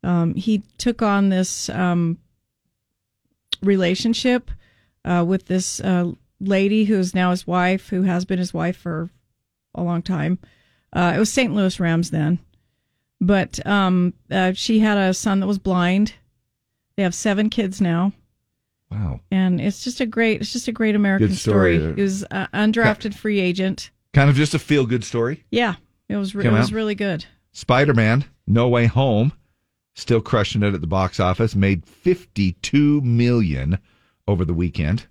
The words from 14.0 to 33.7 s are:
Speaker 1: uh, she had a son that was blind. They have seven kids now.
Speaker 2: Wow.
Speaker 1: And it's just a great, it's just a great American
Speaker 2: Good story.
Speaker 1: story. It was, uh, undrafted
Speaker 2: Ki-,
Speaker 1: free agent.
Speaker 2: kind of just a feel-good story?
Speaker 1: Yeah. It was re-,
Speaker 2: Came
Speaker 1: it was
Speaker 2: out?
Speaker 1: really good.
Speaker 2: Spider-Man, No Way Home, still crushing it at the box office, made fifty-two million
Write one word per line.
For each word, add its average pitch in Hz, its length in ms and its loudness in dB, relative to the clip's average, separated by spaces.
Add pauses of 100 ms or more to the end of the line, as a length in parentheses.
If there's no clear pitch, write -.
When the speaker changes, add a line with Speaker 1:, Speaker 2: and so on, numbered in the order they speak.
Speaker 1:
uh, 185 220 0
she 220 260 0
had 214 180 2
a 190 160 2
son 196 280 0
that 185 60 -4
was 202 120 -2
blind. 185 540 0 (840)
They 202 80 -2
have 175 100 0
seven 214 360 0
kids 196 320 -4
now. 175 320 0 (760)
Speaker 2:
Wow. 85 300 -4 (100)
Speaker 1:
And 185 320 0
it's 190 220 -4
just 247 160 -8
a 254 60 0
great, 220 360 0
it's 214 120 -8
just 247 140 -6
a 247 40 -4
great 220 240 0
American 202 320 2
Speaker 2:
Good 190 100 0
story. 107 400 4
Speaker 1:
story. 80 140 0
It 202 100 -2
was, 196 300 -2
uh, 190 220 -6
undrafted 214 580 0
Speaker 2:
Ki-, - 60 -14
Speaker 1:
free 208 220 -2
agent. 185 520 -2 (220)
Speaker 2:
kind 139 160 6
of 139 60 6
just 147 180 2
a 151 60 0
feel-good 127 440 0
story? 123 480 -4
Speaker 1:
Yeah. 220 240 0 (320)
It 208 80 -6
was 196 180 -6
re-, 202 100 -6
Speaker 2:
Came 220 120 4
Speaker 1:
it 214 40 4
was - 100 0
Speaker 2:
out? 214 60 -6
Speaker 1:
really 214 200 -4
good. 190 300 -4 (260)
Speaker 2:
Spider-Man, 123 760 2 (220)
No 113 220 4
Way 120 180 4
Home, 127 460 2 (600)
still 113 280 0
crushing 104 420 0
it 101 100 0
at 82 80 -4
the 85 60 -6
box 92 320 -2
office, 101 360 0
made 98 300 2
fifty-two 147 1160 0
million 117 760 0 (500)